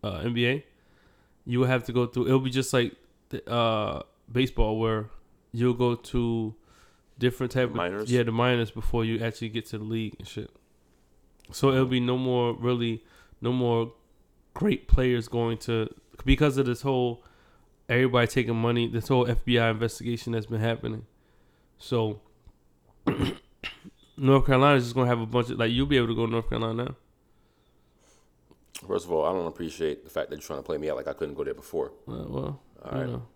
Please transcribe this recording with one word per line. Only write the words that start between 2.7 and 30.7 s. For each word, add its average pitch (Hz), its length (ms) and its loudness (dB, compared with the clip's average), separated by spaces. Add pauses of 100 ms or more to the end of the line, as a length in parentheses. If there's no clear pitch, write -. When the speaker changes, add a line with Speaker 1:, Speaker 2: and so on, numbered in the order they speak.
Speaker 1:
like 120 240 0 (340)
the, - 220 -10
uh, 110 520 0 (280)
baseball, 117 480 2
where 110 300 -2 (420)
you'll 120 220 2
go 120 220 0
to 117 600 -2 (640)
different 123 320 0
type 127 180 2
of 110 60 -8
Speaker 2:
Minors? 104 360 -2
Speaker 1:
yeah, 123 120 4
the 113 80 0
minors 120 400 2
before 113 340 0
you 113 180 -2
actually 113 260 -6
get 110 180 -6
to 113 100 -10
the 107 60 -8
league 110 340 -4
and 95 100 -16
shit. - 220 -12 (1000)
So 135 200 2
it'll 131 140 4
be 127 140 0
no 123 180 0
more 123 360 0
really, 117 500 -2 (380)
no 117 100 -2
more 120 420 0 (640)
great - 320 0
players 123 400 4
going 117 320 -2
to, 113 340 -4 (320)
because 139 320 4
of 135 80 2
this 123 160 -4
whole 123 420 -2 (640)
everybody 123 380 4
taking 117 300 0
money, 117 320 2
this 113 220 -4
whole 123 180 4
F 120 180 0
B 120 140 4
I 113 100 4
investigation 113 640 -4
that's 110 140 -4
been 110 140 -4
happening. 113 440 -4 (720)
So 110 440 -2 (840)
<clears throat> - 1120 -6
North 135 280 6
Carolina 139 320 8
is 123 80 2
just 120 100 -8
gonna 127 120 2
have 120 120 2
a 113 60 -4
bunch 117 240 0
of, 127 100 -6
like, 117 120 2
you'll 127 160 2
be 143 100 2
able 120 100 2
to 113 80 -2
go 113 100 0
to 113 60 -2
North 113 180 -2
Carolina 113 360 -2
now. 135 100 -10 (1900)
Speaker 2:
First 95 180 -2
of 90 60 -6
all, 78 140 2
I 82 60 2
don't 92 160 -2
appreciate 78 580 -6
the - 40 -20
fact - 200 -6
that 76 80 -10
you're 73 100 -16
trying 73 120 -8
to 69 40 -14
play 78 140 -4